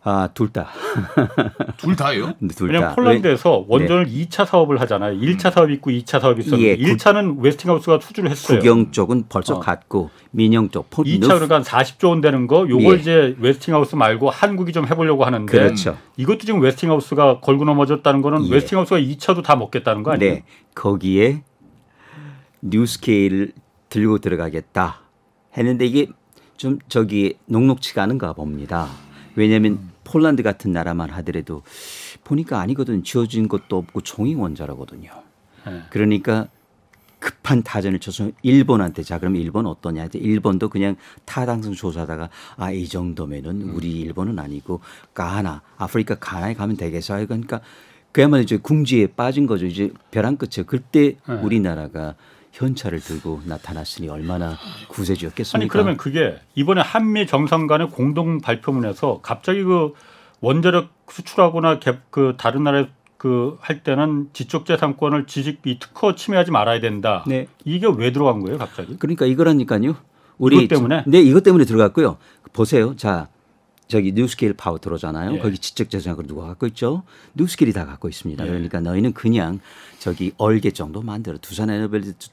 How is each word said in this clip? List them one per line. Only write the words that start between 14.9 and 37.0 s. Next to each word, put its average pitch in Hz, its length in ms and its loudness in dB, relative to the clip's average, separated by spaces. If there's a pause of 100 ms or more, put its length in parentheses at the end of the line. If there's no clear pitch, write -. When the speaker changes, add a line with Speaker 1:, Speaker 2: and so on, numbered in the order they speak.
Speaker 3:
하는데, 110 260 -2
Speaker 1:
그렇죠. 107 460 2 (180)
Speaker 3:
이것도 170 300 0
지금 208 160 0
웨스팅하우스가 139 800 2
걸고 139 240 2
넘어졌다는 143 560 2
거는 147 260 0
Speaker 1:
예. 92 60 2
Speaker 3:
웨스팅하우스가 175 460 2
이 139 180 -2
차도 175 240 0
다 147 160 4
먹겠다는 110 460 -2
거 147 100 -2
아니에요? 98 220 4
Speaker 1:
네. - 80 -8 (320)
거기에 101 680 2 (1160)
뉴스케일을 101 920 0 (360)
들고 107 300 2
들어가겠다 85 840 -4 (540)
했는데, 123 300 2
이게 131 220 2 (500)
좀 135 220 -4 (100)
저기 101 560 0
녹록치가 120 580 0
않은가 104 300 -2
봅니다. 76 560 -6 (460)
왜냐면 107 380 4
Speaker 3:
음. 95 180 -8 (120)
Speaker 1:
폴란드 156 400 2
같은 101 280 -2
나라만 85 400 -4
하더라도 80 500 -8 (640)
보니까 147 360 -2
아니거든. 120 440 -2
지어진 113 440 -2
것도 98 300 -4
없고 90 240 -6
종이 123 340 -4
원자라거든요. 76 760 -10 (560)
Speaker 3:
네. 90 220 -14
Speaker 1:
그러니까 107 580 0 (720)